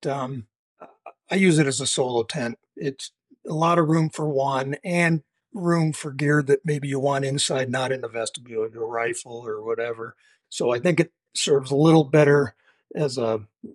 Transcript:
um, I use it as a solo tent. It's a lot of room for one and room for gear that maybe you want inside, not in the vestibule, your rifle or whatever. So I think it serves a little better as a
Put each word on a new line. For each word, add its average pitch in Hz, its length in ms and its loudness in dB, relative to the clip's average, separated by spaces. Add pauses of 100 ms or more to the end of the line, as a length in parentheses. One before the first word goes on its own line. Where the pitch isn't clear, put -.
um, 135 420 -6 (840)
I 185 40 -2
use 185 220 6
it 147 100 4
as 120 120 -2
a 131 80 -4
solo 123 360 0
tent. 117 360 -6 (160)
It's - 360 -8 (360)
a - 60 -6
lot 170 260 2
of 156 80 2
room 160 220 2
for 151 180 -6
one 135 560 -2
and 170 400 0 (300)
room 170 400 0
for 151 180 -10
gear 147 320 2
that 139 220 2
maybe 143 240 -2
you 135 100 -4
want 139 240 0
inside, 135 460 -2
not 131 240 -2
in 117 80 -6
the 117 80 -8
vestibule, 113 600 -6
your 113 180 -8
rifle 117 580 -6
or 107 180 -8
whatever. 113 540 -8 (320)
So 120 240 -2
I 117 60 -2
think 165 200 0
it - 140 -6 (200)
serves 139 380 0
a 139 60 0
little 160 260 8
better 143 520 4 (380)
as 139 240 -2
a 110 280 -2 (300)